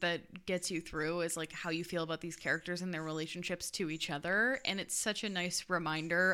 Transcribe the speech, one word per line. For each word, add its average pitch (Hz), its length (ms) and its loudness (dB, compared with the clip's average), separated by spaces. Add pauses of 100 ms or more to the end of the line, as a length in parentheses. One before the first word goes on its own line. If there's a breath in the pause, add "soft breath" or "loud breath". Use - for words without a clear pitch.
that 170 440 -2
gets 180 260 0
you 165 80 0
through 160 420 0
is, 170 140 0
like, 160 160 -4
how 175 200 -4
you 165 120 0
feel 170 200 0
about 160 180 -2
these 165 140 -6
characters 175 460 0
and 185 120 -2
their 160 100 -2
relationships 160 680 -4
to 165 180 0
each 156 200 -4
other. 190 560 2
And 196 140 2
it's - 160 -4
such - 280 0
a 214 60 -2
nice 180 380 0
reminder 170 680 4